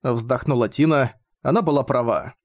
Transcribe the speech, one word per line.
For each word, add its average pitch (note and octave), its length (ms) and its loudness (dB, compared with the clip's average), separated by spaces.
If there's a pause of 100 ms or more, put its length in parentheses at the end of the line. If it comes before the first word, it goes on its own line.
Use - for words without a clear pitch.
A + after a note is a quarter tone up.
вздохнула A#2+ 640 -2
Тина. C#3+ 440 2 (280)
Она F3+ 200 2
была D3 220 0
права. A#2 600 -2